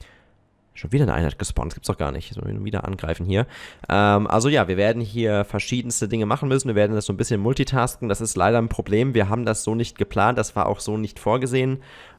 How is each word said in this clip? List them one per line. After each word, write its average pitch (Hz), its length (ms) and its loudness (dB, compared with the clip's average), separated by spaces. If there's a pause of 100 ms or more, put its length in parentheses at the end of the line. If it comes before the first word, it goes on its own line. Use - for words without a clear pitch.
(720)
Schon - 180 -10
wieder 143 120 4
eine 113 100 2
Einheit 76 260 -2
gespawnt, - 320 -4
das - 40 -12
gibt's - 120 -14
doch - 100 -2
gar 71 140 -2
nicht. 69 180 -10
Jetzt - 140 -10
müssen 101 140 -6
wir 101 80 -6
wieder 104 200 -6
angreifen 85 400 -4
hier. 98 200 2 (420)
Ähm, 101 400 4
also 117 220 2
ja, 127 180 4
wir 92 80 0
werden 113 260 2
hier 107 440 0
verschiedenste 117 640 -4
Dinge 113 160 0
machen 135 240 0
müssen. 131 180 2
Wir 113 80 0
werden 104 200 4
das 101 100 -2
so - 80 -2
ein 92 40 -6
bisschen 113 220 0
multitasken. 120 720 0
Das 98 100 0
ist 113 160 -4
leider 101 220 4
ein 113 100 2
Problem. 110 460 0
Wir 104 160 2
haben 117 160 0
das 110 180 -2
so 110 120 0
nicht 117 220 -4
geplant. 110 400 2
Das - 200 -2
war 101 80 2
auch 101 160 -2
so 107 160 -4
nicht 110 220 -6
vorgesehen, 127 640 0 (380)